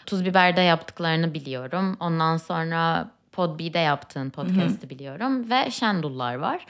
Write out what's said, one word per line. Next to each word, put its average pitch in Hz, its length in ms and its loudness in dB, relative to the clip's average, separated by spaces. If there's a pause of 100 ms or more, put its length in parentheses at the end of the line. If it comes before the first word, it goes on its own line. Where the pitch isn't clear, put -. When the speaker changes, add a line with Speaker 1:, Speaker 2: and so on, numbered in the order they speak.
Speaker 1:
Tuz 185 200 0
Biber'de 180 360 6
yaptıklarını 165 720 2
biliyorum. 143 680 -4
Ondan 165 380 0
sonra 165 720 -2 (220)
Podbee'de 165 480 -2
yaptığın 143 500 -2
podcast'i 175 520 0
Speaker 2:
Hı - 40 -14
hı. 127 40 -16
Speaker 1:
biliyorum 202 600 -4
ve 262 220 2
Şendullar 143 640 0
var. 196 340 -4